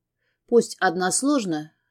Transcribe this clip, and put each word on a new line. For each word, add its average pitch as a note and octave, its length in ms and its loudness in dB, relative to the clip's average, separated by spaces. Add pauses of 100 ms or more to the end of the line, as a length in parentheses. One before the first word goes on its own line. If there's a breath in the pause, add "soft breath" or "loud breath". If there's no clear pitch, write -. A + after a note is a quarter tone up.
(480)
Пусть A#3 320 2
односложно, F#3 920 -2 (180)